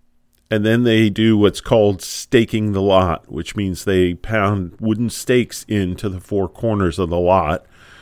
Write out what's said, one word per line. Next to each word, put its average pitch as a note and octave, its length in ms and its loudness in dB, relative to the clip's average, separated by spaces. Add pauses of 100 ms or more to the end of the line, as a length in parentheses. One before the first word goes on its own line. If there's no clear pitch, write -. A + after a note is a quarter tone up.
(500)
And G#2+ 140 0
then A2+ 200 2
they A2 260 4
do A2 260 2
what's G2+ 240 2
called G#2 400 2
staking G#2+ 720 -2
the G2 80 -2
lot, F#2+ 500 2
which - 260 -10
means F#2+ 280 -4
they F#2 300 2
pound G2+ 680 -2
wooden A2 300 -2
stakes - 540 -2
into G2 440 -2
the F#2 120 -8
four G2 280 -4
corners G2+ 500 -2
of F2 120 -2
the E2+ 80 -2
lot F2 480 2 (360)